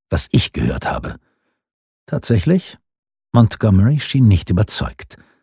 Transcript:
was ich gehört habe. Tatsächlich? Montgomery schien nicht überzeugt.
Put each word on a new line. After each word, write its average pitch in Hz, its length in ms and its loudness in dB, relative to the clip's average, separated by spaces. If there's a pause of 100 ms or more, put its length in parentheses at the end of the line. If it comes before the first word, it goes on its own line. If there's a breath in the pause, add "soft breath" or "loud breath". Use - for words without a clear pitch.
was - 220 -2
ich - 220 0
gehört - 380 -4
habe. - 260 -8 (880)
Tatsächlich? - 720 -2 (540)
Montgomery 113 680 2
schien 131 280 2
nicht 95 200 2
überzeugt. - 680 -4 (240 loud breath)